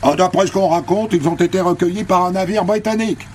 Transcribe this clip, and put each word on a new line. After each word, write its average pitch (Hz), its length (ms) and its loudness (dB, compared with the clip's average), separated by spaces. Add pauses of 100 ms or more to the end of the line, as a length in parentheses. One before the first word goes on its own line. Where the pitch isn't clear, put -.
Ah, 139 120 2
d'après 185 320 2
ce - 60 -4
qu'on 190 160 2
raconte, 190 460 0
ils 151 120 0
ont 170 100 0
été 175 240 0
recueillis 175 440 0
par 180 220 2
un 180 60 -2
navire 190 340 -2
britannique. 214 680 -2